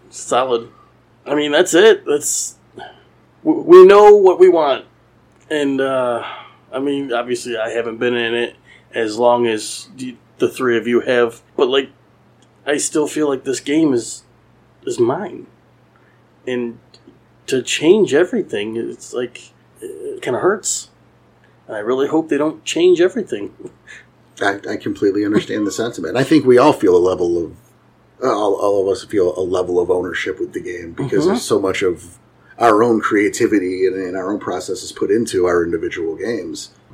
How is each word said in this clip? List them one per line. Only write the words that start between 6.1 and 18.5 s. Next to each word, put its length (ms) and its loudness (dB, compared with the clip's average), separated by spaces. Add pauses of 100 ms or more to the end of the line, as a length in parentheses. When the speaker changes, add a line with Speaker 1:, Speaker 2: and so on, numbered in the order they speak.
Speaker 1:
I 60 -6
mean, 340 -4
obviously 420 -4
I 140 -4
haven't 300 -8
been 180 -2
in 180 -4
it 220 -4 (360)
as 240 -4
long 300 2
as 480 -6
the, 220 -14 (220)
the 100 0
three 280 -2
of 100 -6
you 140 2
have, 400 0 (140)
but, 140 0
like, 200 -2 (760)
I 120 -2
still 300 -2
feel 220 -4
like 160 -6
this 160 -6
game 320 0
is, 300 -6 (640)
is 140 -6
mine. 480 -4 (1000)
And 340 -6 (680)
to 180 -2
change 500 2
everything, 640 -2